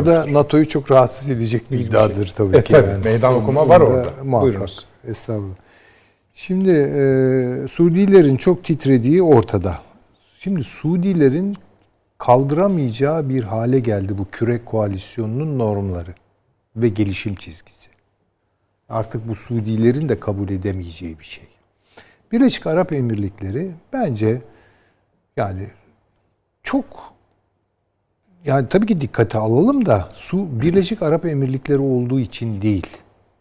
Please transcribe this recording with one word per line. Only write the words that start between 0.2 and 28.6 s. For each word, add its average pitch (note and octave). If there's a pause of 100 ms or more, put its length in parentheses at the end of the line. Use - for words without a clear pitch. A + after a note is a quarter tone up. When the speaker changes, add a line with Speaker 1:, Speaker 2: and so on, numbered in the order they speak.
Speaker 1:
nato'yu D3
çok C#3+
rahatsız C3+
edecek A#2
bir C3
Speaker 2:
Bir B2
Speaker 1:
iddiadır G#2
Speaker 2:
şey. -
Speaker 1:
tabii G2
Speaker 2:
E, A#2+
Speaker 1:
ki -
Speaker 2:
tabii. A#2+
Speaker 1:
yani. G2
Speaker 2:
Meydan A#2
okuma C3+
Speaker 1:
Onda D#3
Speaker 2:
var F3+
orada. B2+ (140)
Speaker 1:
muhakkak. B2+
Speaker 2:
Buyurunuz. G2 (220)
Speaker 1:
Estağfurullah. G#2 (800)
Şimdi, F#3+
e, C3
Suudilerin F3
çok F3+
titrediği C3+
ortada. G#2+ (600)
Şimdi F#3
Suudilerin F3 (600)
kaldıramayacağı C#3
bir C3
hale A2+
geldi G2+
bu G2
küre A#2+
koalisyonunun A2+
normları G2 (600)
ve A#2
gelişim G2+
çizgisi. - (1000)
Artık A2+
bu A2
Suudilerin A2+
de A2+
kabul G2
edemeyeceği F2+
bir -
şey. - (880)
Birleşik A#3+
Arap E3
Emirlikleri A2+ (220)
bence B2+ (960)
yani G2 (960)
çok, - (1600)
yani C3+